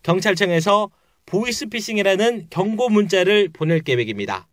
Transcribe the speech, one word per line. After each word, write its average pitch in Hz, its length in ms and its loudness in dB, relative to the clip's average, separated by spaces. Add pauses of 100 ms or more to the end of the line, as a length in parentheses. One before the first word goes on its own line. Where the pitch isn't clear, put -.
경찰청에서 190 880 0 (360)
보이스피싱이라는 214 1200 -2
경고 214 400 -2
문자를 196 640 2
보낼 160 280 0
계획입니다. 107 720 -4